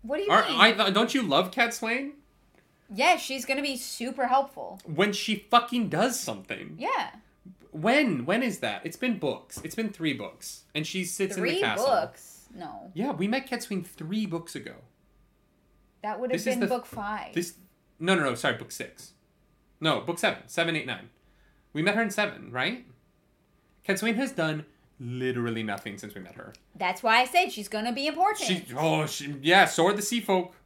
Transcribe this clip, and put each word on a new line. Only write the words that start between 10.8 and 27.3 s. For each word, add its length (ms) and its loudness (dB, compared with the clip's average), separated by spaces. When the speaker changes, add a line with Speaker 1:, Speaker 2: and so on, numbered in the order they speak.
Speaker 2:
she 180 -4
sits 300 -2
Speaker 1:
Three 160 0
Speaker 2:
in 60 0
the 60 0
castle. 240 0
Speaker 1:
books? 680 -2
No. 400 -14
Speaker 2:
Yeah, 180 -2
we 140 -2
met 220 -2
Cadsuane 360 -4
three 420 -4
books 280 -6
ago. 200 -10
Speaker 1:
That 180 -4
would 100 -4
have 80 0
Speaker 2:
This 80 -2
is 80 2
Speaker 1:
been 60 0
Speaker 2:
the 80 2
Speaker 1:
book 180 0
five. 480 -8
Speaker 2:
this, 200 -4
no, 160 2
no, 80 2
no, 140 2
sorry, 200 2
book 140 -12
six. 440 -12
No, 220 0
book 180 -6
seven. 260 0
Seven, 300 0
eight, 100 -4
nine. 220 -10
We 100 -2
met 140 2
her 60 2
in 80 0
seven, 420 -4
right? 340 -4
Cadsuane 280 2
has 140 0
done 360 -2
literally 640 -2
nothing 340 -6
since 160 -14
we 60 -12
met 160 -18
her. 160 -16
Speaker 1:
That's 260 -2
why 180 6
I 40 4
said 260 4